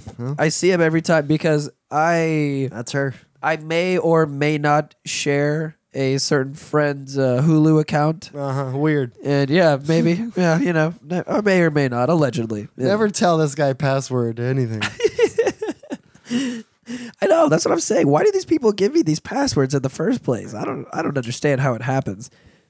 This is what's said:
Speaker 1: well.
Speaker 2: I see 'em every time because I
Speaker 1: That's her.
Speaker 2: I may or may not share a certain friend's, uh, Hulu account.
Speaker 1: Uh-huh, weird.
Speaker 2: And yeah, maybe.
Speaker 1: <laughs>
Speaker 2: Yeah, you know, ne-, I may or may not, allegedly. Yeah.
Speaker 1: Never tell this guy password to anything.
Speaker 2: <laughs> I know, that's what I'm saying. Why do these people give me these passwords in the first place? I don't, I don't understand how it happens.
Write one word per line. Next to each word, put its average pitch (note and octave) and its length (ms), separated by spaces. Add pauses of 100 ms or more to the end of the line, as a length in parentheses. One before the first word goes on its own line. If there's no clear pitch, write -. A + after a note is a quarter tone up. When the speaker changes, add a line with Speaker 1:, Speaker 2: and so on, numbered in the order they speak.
(160)
Speaker 1:
well. B2+ 220
Speaker 2:
I D3+ 120
see E3+ 200
'em F3+ 100
every D#3+ 220
time D#3+ 240
because D3+ 440 (200)
I D3+ 800
Speaker 1:
That's B2 220
her. C#3 240 (260)
Speaker 2:
I D#3 140
may E3+ 420
or D#3+ 280
may D3 320
not D3 360 (100)
share D3 680 (200)
a C3+ 240
certain C#3 340
friend's, C#3+ 680
uh, B2+ 240
Hulu D#3 380
account. D3+ 540
Speaker 1:
Uh-huh, C3+ 420
weird. C#3+ 340 (140)
Speaker 2:
And C#3 240
yeah, D#3 300 (100)
maybe. E3 420
Speaker 1:
<laughs> - 60
Speaker 2:
Yeah, E3+ 240
you F3+ 140
know, D#3+ 180 (100)
ne-, E3+ 240
I - 140
may F#3+ 220
or E3 80
may D3 180
not, B2 220
allegedly. A#2 680
Yeah. B2+ 120
Speaker 1:
Never G#3 200
tell F3 300
this D3+ 160
guy C#3 180
password B2+ 640
to A#2+ 60
anything. B2 400
Speaker 2:
<laughs> C#4 1800 (560)
I G3 60
know, E4 220
that's D#3+ 160
what - 80
I'm E4+ 80
saying. D4 280
Why G#3 160
do G#4+ 80
these F#4 120
people A#3+ 280
give G#3 220
me E4 80
these D#3 180
passwords D3+ 540
in C#3 80
the C#3 80
first G#3 320
place? G#2 320
I G#2+ 100
don't, B2+ 280
I - 100
don't - 140
understand C3+ 440
how C3+ 140
it A2+ 80
happens. B2 480 (400)